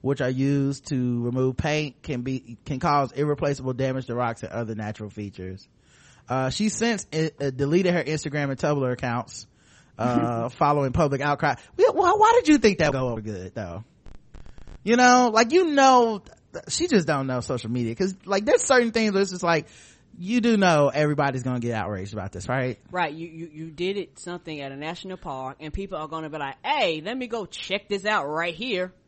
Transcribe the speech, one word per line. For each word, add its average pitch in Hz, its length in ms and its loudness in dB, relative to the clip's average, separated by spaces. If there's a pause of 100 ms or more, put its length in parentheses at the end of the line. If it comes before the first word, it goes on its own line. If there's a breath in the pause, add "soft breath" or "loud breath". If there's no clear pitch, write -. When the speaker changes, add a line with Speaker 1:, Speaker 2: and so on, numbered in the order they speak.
Speaker 1:
which 135 200 -2
are 127 80 0
used 139 600 0
to 123 340 0
remove 131 340 0
paint, 151 460 -2
can 123 180 -6
be, 123 420 -8
can 131 160 -6
cause 147 320 2
irreplaceable 139 600 -2
damage 131 320 -2
to 117 100 -6
rocks 117 280 -4
and 82 80 -10
other 110 240 -6
natural 107 340 -8
features. 95 580 -12 (640 soft breath)
Uh, 131 220 -2
she 214 180 0
since, 214 420 -2
uh, 156 380 -2
deleted 151 440 2
her 170 100 0
Instagram 147 480 -4
and 131 80 -6
Tumblr 143 320 0
accounts, 120 560 -6 (500 soft breath)
uh, 117 520 0
<laughs> - 80 -14
following 143 360 2
public 139 280 2
outcry. 143 340 0 (200 loud breath)
Yeah, 440 140 6
why, 349 220 2
why 427 240 6
did 403 120 4
you 294 120 8
think 208 180 4
that 160 160 2
would 135 60 -2
go 127 100 0
over 113 120 -4
good, 98 340 -8
though? 98 280 -10 (1000 soft breath)
You 226 120 4
know, 247 380 8
like, 226 200 4
you 370 180 6
know, 254 500 6 (460)
she - 200 -4
just 202 200 4
don't 139 180 0
know 127 140 -2
social 117 320 -4
media, 117 240 -2
'cause, 190 180 -2 (120)
like, 196 200 0
there's 302 180 4
certain 240 280 4
things 220 220 0
where 196 100 2
it's 190 80 -2
just 180 120 -8
like, 165 240 2 (520 loud breath)
you 214 220 0
do 226 160 4
know 160 360 6
everybody's 143 480 0
gonna 123 180 -2
get 117 140 -4
outraged 101 400 -6
about 98 180 -8
this, 92 160 -10
right? 127 300 -2 (140)
Speaker 2:
Right. 175 200 -2
You, 160 160 -12
you, 165 240 -14
you 156 200 -14
did 180 260 -4
it, - 220 -10
something 165 420 -12
at 139 100 -10
a 135 40 -12
national 170 420 -10
park, 131 420 -10
and 151 140 -14
people 190 240 -8
are 156 100 -8
gonna 160 220 -8
be 151 80 -10
like, 139 260 -8
"Hey, 214 400 -2
let 226 140 -8
me 254 80 -8
go 220 220 -6
check - 420 -8
this 196 160 -4
out 208 220 0
right 165 260 -4
here." 185 400 -4 (140)